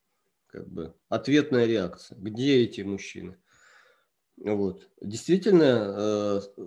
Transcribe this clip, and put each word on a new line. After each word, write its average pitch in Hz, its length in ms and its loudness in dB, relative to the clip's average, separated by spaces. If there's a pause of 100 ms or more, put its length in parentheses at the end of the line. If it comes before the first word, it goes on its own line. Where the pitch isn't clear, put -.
(460)
как - 220 -16
бы, 82 260 -12 (140)
ответная 131 580 0
реакция. 107 520 -4
Где 120 440 2
эти 104 200 -4
мужчины? 95 560 -10 (1000)
Вот. 101 520 -4 (140)
Действительно, 131 920 4
э, 104 440 0 (260)